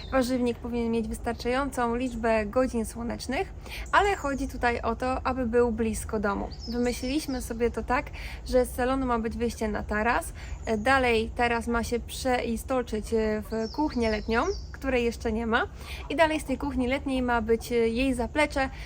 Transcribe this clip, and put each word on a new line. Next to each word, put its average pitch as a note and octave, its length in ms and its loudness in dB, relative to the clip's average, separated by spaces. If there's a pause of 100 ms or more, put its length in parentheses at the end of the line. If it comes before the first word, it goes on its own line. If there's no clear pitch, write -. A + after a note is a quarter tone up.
(120)
warzywnik B3 460 2
powinien A#3 340 -2
mieć A3+ 160 0
wystarczającą A#3+ 880 -2
liczbę A3+ 500 0
godzin A#3 400 0
słonecznych, A#3 680 -4 (380)
ale F#4+ 240 6
chodzi C#4 320 -2
tutaj A#3+ 340 0
o A3+ 140 0
to, C4 320 -2
aby B3+ 180 0
był A#3+ 260 4
blisko A3 480 -2
domu. G3+ 300 0 (220)
Wymyśliliśmy B3+ 680 0
sobie A#3 300 0
to A3+ 120 -4
tak, B3+ 220 0 (420)
że B3 180 6
z A#3+ 100 -6
salonu C4 300 2
ma A#3+ 140 2
być A3 180 -2
wyjście A3+ 300 0
na G#3 160 -2
taras, A#3 500 0 (320)
e, A3 120 0
dalej A#3 580 4
taras A#3 320 0
ma A#3 160 0
się A#3 160 -2
przeistoczyć, A#3+ 1120 -2
e, G#3+ 380 2
w A3 240 -4
kuchnię B3 360 2
letnią, A3 320 2 (280)
której B3+ 320 0
jeszcze A#3 280 -2
nie A3+ 160 -2
ma. B3+ 200 4 (420)
I C#4+ 60 -2
dalej D#4 240 4
z - 40 -4
tej B3+ 140 -2
kuchni B3+ 300 0
letniej C4 340 0
ma A#3+ 200 2
być, A3+ 300 0
e, A#3+ 40 2
jej A#3 380 2
zaplecze, C4 560 0 (160)